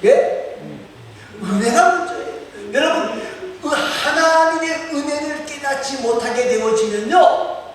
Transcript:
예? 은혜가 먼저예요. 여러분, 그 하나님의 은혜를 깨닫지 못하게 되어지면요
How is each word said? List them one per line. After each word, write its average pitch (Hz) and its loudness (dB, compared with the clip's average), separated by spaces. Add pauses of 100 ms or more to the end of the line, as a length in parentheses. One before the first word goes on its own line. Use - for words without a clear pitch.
예? - 2 (840)
은혜가 233 4
먼저예요. - -2 (480)
여러분, - -2
그 302 -6
하나님의 320 2 (240)
은혜를 294 -4
깨닫지 269 -6
못하게 233 0
되어지면요 220 2 (200)